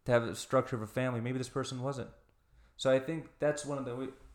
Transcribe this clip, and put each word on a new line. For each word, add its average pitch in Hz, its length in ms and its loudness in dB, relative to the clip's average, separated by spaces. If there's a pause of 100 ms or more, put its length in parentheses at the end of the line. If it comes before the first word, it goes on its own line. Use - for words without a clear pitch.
to 123 60 0
have 120 140 6
the 107 100 -4
structure 131 400 0
of 110 60 -4
a 107 60 -6
family. 127 340 -2
Maybe 123 160 -2
this 123 100 -4
person 131 340 -4
wasn't. 131 280 -6 (640)
So 131 160 2
I 131 80 8
think 156 280 -4 (120)
that's 147 260 0
one 143 120 -4
of 131 80 -6
the, 127 260 -6 (240)